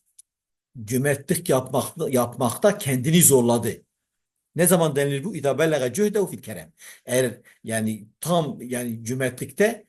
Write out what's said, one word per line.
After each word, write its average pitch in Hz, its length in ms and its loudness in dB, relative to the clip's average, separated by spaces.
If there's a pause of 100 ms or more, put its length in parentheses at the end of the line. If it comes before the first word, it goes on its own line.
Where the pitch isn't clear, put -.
(840)
cömertlik 135 640 -2
yapmak-, 135 640 -2
yapmakta 120 680 0
kendini 139 440 2
zorladı. 117 600 4 (720)
Ne 165 120 2
zaman 165 300 4
denilir 139 280 0
bu? 202 120 -8
İzâ 135 220 0
belâge 147 340 0
cühdehu 208 340 0
fil 143 160 -12
kerem. 87 300 -14 (340)
Eğer 123 340 0 (240)
yani 110 440 -4 (120)
tam 160 400 -2
yani 120 440 -8
cömertlikte 131 840 -2